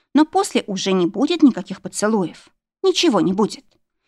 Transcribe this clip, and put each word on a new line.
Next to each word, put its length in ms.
Но 120
после 420
уже 240
не 160
будет 360
никаких 380
поцелуев. 680
Ничего 360
не 140
будет. 320